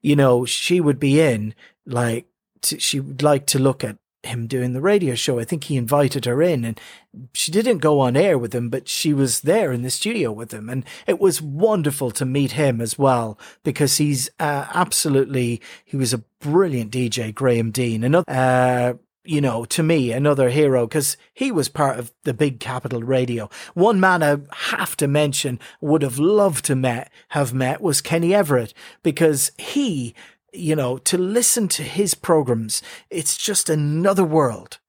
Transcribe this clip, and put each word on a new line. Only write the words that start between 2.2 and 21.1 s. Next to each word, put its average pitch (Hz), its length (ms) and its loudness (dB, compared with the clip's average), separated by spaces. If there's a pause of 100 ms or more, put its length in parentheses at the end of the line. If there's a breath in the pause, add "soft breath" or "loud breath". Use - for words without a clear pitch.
t-, - 180 -6
she - 220 -2
would 139 220 -8
like 143 240 2
to - 120 0
look 131 240 2
at 107 140 -8 (260)
him 120 240 -6
doing 127 280 -4
the 135 80 -6
radio 185 320 2
show. 120 240 -2
I 117 60 -4
think 151 200 -6
he 147 120 -2
invited 135 500 2
her 127 160 0
in 147 240 0
and 113 120 -8 (540 loud breath)
she - 180 -4
didn't 214 280 2
go 151 220 2
on 127 140 2
air 170 220 4
with 117 180 -4
him, 120 140 -2
but 127 200 -6
she - 260 -2
was 135 260 0
there 170 320 0
in 120 100 -4
the 127 80 -4
studio 202 420 -4
with 110 200 -12
him. 107 160 -12
And 127 160 -6 (220 loud breath)
it 185 120 2
was 190 220 2
wonderful 147 720 0
to 131 160 -4
meet 135 260 0
him 131 300 0
as 110 160 -6
well, 120 400 2 (240 loud breath)
because 143 340 0
he's, 143 320 0 (100)
uh, 143 360 -2
absolutely, 135 880 0 (200 loud breath)
he - 140 -10
was 127 160 0
a 123 120 -6 (160)
brilliant 147 500 0
D 123 180 -2
J, 110 240 -6
Graham 117 380 0
Dean. 113 340 -2
Another, 160 240 2
uh, 127 680 2 (320)
you 151 140 0
know, 120 240 -2
to - 180 -4
me, 151 300 2
another 135 380 2
hero, 131 360 2
'cause 139 300 -2 (160 soft breath)